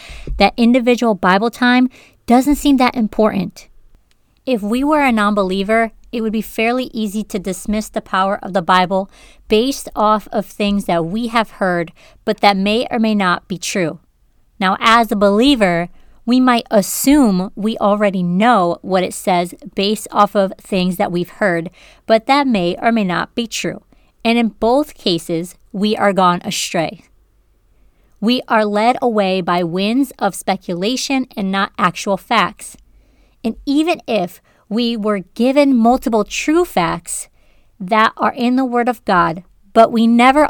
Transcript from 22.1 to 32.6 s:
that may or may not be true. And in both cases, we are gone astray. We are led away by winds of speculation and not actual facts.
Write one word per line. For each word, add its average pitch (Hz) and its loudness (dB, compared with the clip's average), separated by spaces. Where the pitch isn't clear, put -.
that 277 2
may 185 0
or 233 0
may 226 0
not 170 -4
be 233 -4
true. - -8
And 233 2
in 233 0
both 254 0
cases, 170 -4
we 214 -2
are 202 0
gone 175 2
astray. - -6
We 240 0
are 220 2
led 214 0
away 196 0
by 180 -2
winds 202 -2
of 202 -2
speculation 220 -4
and 190 -4
not 196 -4
actual 190 -2
facts. - -4